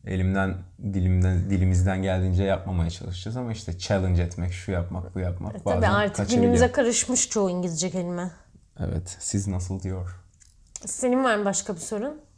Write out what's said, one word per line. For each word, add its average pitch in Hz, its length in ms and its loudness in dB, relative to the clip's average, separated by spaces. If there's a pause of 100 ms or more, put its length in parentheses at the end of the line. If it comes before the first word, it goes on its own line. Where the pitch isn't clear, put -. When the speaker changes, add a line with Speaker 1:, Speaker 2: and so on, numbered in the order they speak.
Speaker 1:
Elimden, 95 480 2 (380)
dilimden, 92 580 4
dilimizden 92 520 4
geldiğince 92 420 2
yapmamaya 90 460 0
çalışacağız 92 460 -8
ama 123 160 -4
işte 95 260 -8
challenge 92 440 2
etmek, 87 300 -2
şu - 200 -6
yapmak, 87 420 -4
bu 92 60 -4
yapmak 92 340 -6
Speaker 2:
E, - 40 -10
tabii - 60 -14 (120)
Speaker 1:
bazen 196 140 2
Speaker 2:
artık 202 260 2
Speaker 1:
kaçabiliyor. 214 260 4
Speaker 2:
günümüze 240 300 6
karışmış 247 560 0
çoğu 196 220 0
İngilizce 180 400 -2
kelime. 175 400 -4 (500)
Speaker 1:
Evet. 90 400 -4
Siz 98 280 -2
nasıl 92 340 -4
diyor? 92 380 -6 (680)
Speaker 2:
Senin 254 380 0
var 233 120 4
mı 208 80 -2
başka 196 300 -2
bir 165 60 -10
sorun? 233 400 -6 (180)